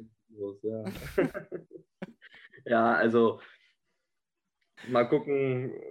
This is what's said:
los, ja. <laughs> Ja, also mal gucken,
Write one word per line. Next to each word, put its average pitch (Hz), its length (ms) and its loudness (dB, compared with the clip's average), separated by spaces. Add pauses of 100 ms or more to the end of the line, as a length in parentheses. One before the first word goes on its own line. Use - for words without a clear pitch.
(300)
los, 101 320 -10
ja. 110 240 -4
<laughs> - 840 -4 (1000)
Ja, 117 280 4
also 113 480 4 (1500)
mal 123 220 2
gucken, 135 640 0 (180)